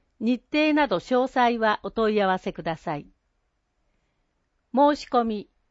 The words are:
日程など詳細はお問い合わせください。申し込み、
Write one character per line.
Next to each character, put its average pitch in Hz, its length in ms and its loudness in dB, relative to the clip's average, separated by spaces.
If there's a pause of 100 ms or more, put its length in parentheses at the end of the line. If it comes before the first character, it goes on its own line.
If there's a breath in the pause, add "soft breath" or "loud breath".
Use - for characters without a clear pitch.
(200)
日 240 220 -2 (100)
程 302 220 2
な 294 140 2
ど 196 100 -2
詳 254 300 0
細 240 320 0
は 220 240 0
お 196 80 -8
問 220 240 0
い 208 60 2
合 196 60 2
わ 185 120 0
せ 190 120 -8
く 170 120 -14
だ 160 120 -6
さ 156 220 -8
い。 143 100 -14 (1700)
申 285 220 4
し - 120 -14
込 240 160 0
み、 214 260 -6 (220)